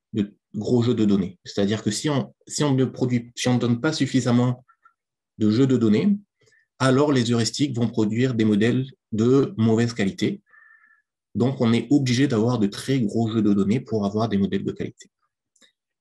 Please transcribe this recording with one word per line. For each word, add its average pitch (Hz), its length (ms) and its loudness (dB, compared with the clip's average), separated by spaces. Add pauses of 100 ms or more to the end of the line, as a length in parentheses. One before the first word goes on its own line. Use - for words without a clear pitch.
(140)
de 107 220 -4 (180)
gros 117 300 0
jeux 123 100 2
de 107 120 0
données. 98 380 0
C'est-à-dire 104 380 -2
que 110 80 -2
si 104 200 -6
on, 127 260 -4 (100)
si - 180 -4
on 139 120 0
ne 131 100 2
produit, 123 480 -4
si - 140 -4
on 123 80 2
ne 120 40 2
donne 120 220 0
pas 156 120 -2
suffisamment 123 720 0 (760)
de 107 100 2
jeux 123 160 4
de 131 120 2
données, 143 400 2 (600)
alors 131 340 2
les 120 200 0
heuristiques 120 440 -2
vont 117 120 0
produire 113 480 0
des 110 100 2
modèles 117 400 2 (260)
de 123 460 2
mauvaise 113 360 2
qualité. 101 480 -2 (920)
Donc, 135 280 -2
on 113 120 2
est 117 160 0
obligé 135 380 2
d'avoir 117 320 0
de 101 80 2
très 131 320 -4
gros 113 320 -2
jeux 113 100 0
de 104 120 2
données 98 260 0
pour 107 260 -4
avoir 107 240 -2
des 104 80 0
modèles 98 260 -2
de - 80 -4
qualité. - 380 -10 (920)